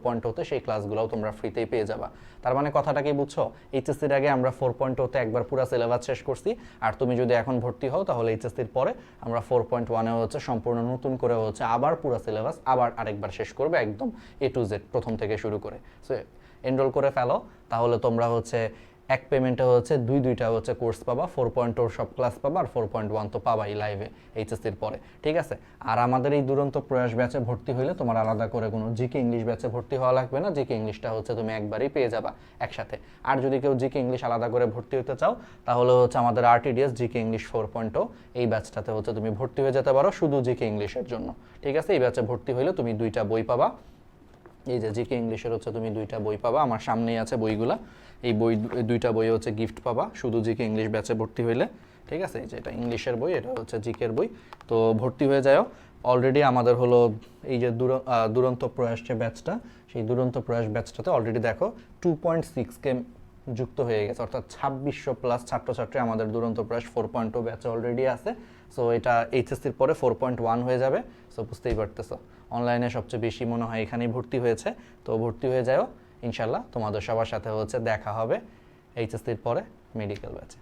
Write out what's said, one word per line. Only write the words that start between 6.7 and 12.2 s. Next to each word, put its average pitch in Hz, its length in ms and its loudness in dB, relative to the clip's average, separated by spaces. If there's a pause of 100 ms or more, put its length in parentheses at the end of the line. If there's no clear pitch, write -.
আর 110 140 2
তুমি 123 220 2
যদি 120 200 4
এখন 127 220 -2
ভর্তি 123 300 -4
হও 190 160 0
তাহলে 117 240 0
এইচএসসির 117 440 -4
পরে 147 140 2 (340)
আমরা 117 220 -2
ফোর 123 220 4
পয়েন্ট 120 220 0
ওয়ানে 113 200 2 (100)
হচ্ছে 113 180 -2 (100)
সম্পূর্ণ 120 300 0 (140)
নতুন 131 280 -2
করে 120 220 2
হচ্ছে 110 200 -4 (120)
আবার 143 260 2
পুরো 127 240 0